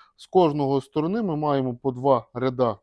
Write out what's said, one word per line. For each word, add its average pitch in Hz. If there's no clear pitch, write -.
З -
кожного 143
сторони 175
ми 175
маємо 139
по 135
два 123
ряда 123